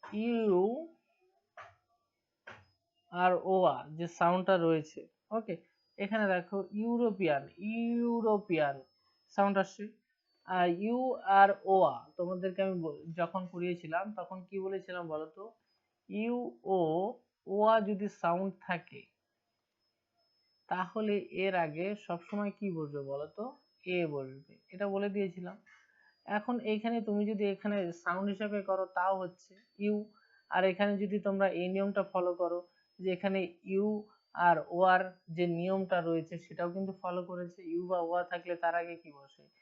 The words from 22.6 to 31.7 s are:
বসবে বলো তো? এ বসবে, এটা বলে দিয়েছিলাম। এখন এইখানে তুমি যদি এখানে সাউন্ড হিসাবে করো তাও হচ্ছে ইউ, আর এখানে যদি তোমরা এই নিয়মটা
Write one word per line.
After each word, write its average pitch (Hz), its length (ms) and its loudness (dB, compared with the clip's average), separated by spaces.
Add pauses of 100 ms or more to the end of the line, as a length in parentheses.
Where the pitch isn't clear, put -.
বসবে 147 300 -6
বলো 139 320 -6
তো? 208 100 -8 (400)
এ 180 220 -2
বসবে, 139 460 -8 (180)
এটা 196 180 -6
বলে 196 260 -2
দিয়েছিলাম। 185 420 -4 (720)
এখন 208 280 -2 (180)
এইখানে 220 300 0
তুমি 208 240 0
যদি 214 180 0 (100)
এখানে 208 220 -4 (260)
সাউন্ড 185 280 -2
হিসাবে 208 320 -4
করো 190 220 0 (100)
তাও 185 240 2
হচ্ছে 180 340 -8 (260)
ইউ, 208 160 0 (560)
আর 180 140 2
এখানে 190 280 2 (100)
যদি 202 140 -2 (100)
তোমরা 196 200 2 (140)
এই 180 80 -2
নিয়মটা 196 340 0 (100)